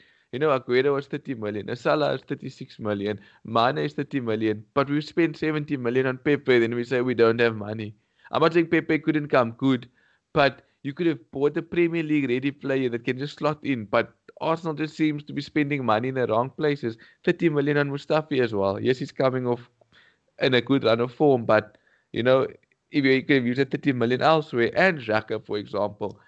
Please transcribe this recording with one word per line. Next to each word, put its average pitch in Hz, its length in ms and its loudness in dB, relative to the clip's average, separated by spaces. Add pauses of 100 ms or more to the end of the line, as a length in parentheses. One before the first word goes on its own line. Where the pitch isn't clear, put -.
(340)
you 123 60 -8
know, 143 200 2
Aguero 131 340 2
was 139 140 -4
thirty 143 260 -8
million, 107 420 -6
Salah 147 380 0
is 131 80 -6
thirty-six - 560 -12
million, 104 420 -4 (260)
Mane 117 320 0
is 147 160 -4
thirty 139 260 -6
million, 110 440 -2 (100)
but 135 160 0
we 147 100 0
spent 165 380 -2
seventy 151 400 -4
million 127 280 0
on 131 120 -2
Pepe, 131 420 2
then 117 160 2
we 120 80 -4
say 123 180 -2
we 127 120 0
don't 113 260 4
have 117 160 2
money. 107 400 -8 (360)
I'm 143 100 0
not 160 120 4
saying 165 140 4
Pepe 160 320 0
couldn't 151 300 -2
come 123 220 2
good, 127 360 0 (460)
but 139 300 2 (200)
you 139 80 -8
could 170 160 -2
have - 240 -4
bought 143 220 0
the 165 80 -4
Premier 170 420 0
League 151 260 0
ready 131 220 0
player 135 380 -2
that 117 160 -6
can 127 120 -2
just 143 200 -10
slot 151 260 -4
in, 120 220 -4
but - 280 0 (280)
Arsenal 165 320 -4
just 151 240 -6
seems 151 260 -2
to 143 100 -14
be 143 80 -6
spending 143 440 -2
money 113 240 2
in 131 60 -6
the 123 120 0
wrong 113 220 0
places. 139 480 -2 (260)
Thirty 180 260 2
million 147 280 0
on 143 120 0
Mustafi 147 520 -2
as 113 120 0
well. 98 260 0
Yes, 120 180 0
he's 135 140 -10
coming 127 360 0
off 120 220 -4 (720)
in 135 160 2
a 120 60 4
good 127 220 0
run 113 160 4
of 123 140 -2
form, 131 320 2
but, 107 320 2 (340)
you - 100 -4
know, 131 260 4 (440)
if 143 140 0
you 131 180 4
could 143 140 2
have 123 80 0
used 123 140 0
that 135 120 -2
thirty - 220 -2
million 123 280 0
elsewhere, 143 540 2
and 180 240 2
Xhaka, 110 460 -2
for 107 120 -6
example. 104 720 -6